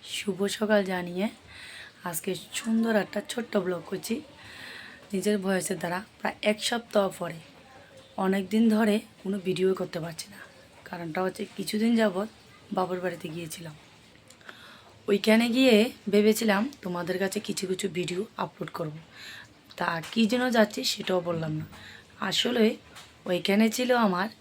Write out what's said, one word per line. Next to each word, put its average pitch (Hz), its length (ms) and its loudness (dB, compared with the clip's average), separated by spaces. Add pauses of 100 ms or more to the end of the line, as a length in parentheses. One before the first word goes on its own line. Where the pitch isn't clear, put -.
(160)
শুভ 185 220 -4 (200)
সকাল 214 260 4
জানিয়ে 180 420 -4 (760)
আজকে 175 260 -4 (240)
সুন্দর 226 380 2 (120)
একটা - 240 -6
ছোট্ট - 280 -6
ব্লগ 180 300 0
করছি 196 280 -4 (1000)
নিজের 208 260 0
ভয়েসের 185 400 0
দ্বারা। 175 200 -4 (200)
প্রায় - 240 -4
এক 214 220 2
সপ্তাহ 226 400 0 (140)
পরে, 165 200 -8 (760)
অনেক 190 320 2
দিন 220 200 4
ধরে 214 260 4 (280)
কোনো 196 140 -4 (100)
ভিডিও 185 280 2
করতে 180 300 -6
পারছি 165 300 -10
না। - 60 -20 (440)
কারণটা 175 400 -6
হচ্ছে 185 180 -4 (140)
কিছুদিন 220 400 0
যাবৎ 208 320 2 (440)
বাবার 185 320 0
বাড়িতে 170 240 -6
গিয়েছিলাম। 160 460 -10 (1300)
ওইখানে 214 400 4
গিয়ে 247 260 6 (380)
ভেবেছিলাম 208 500 4 (220)
তোমাদের 175 340 -4
কাছে 196 220 -2
কিছু 196 300 -6
কিছু 185 160 -4 (120)
ভিডিও 175 220 -4 (160)
আপলোড 175 420 -8
করব। 156 160 -6 (840)
তা 175 120 -2 (240)
কী 226 140 2
জন্য 247 180 2 (120)
যাচ্ছি 220 280 4
সেটাও 185 440 0
বললাম 160 320 -4
না। 156 60 -8 (540)
আসলে 233 440 2 (680)
ওইখানে 196 340 4 (120)
ছিল 247 140 0 (160)
আমার 185 220 2 (120)